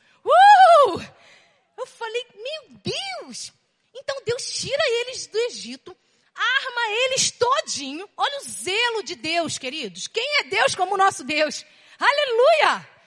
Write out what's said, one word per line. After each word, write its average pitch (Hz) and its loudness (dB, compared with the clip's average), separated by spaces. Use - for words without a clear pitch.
Uh! 679 8
Eu 480 -12
falei, 466 -10
meu 440 -14
Deus! 605 -10
Então 554 -10
Deus 494 -6
tira 554 -4
eles 480 -12
do 415 -6
Egito, 269 -8
arma 480 -2
eles 508 -2
todinho. 392 -4
Olha 554 -4
o 539 -14
zelo 427 -4
de 311 -12
Deus, 311 -4
queridos. 254 -10
Quem 554 -2
é - -2
Deus 403 0
como 381 -2
o 392 -2
nosso 381 2
Deus? 294 -4
Aleluia! 494 2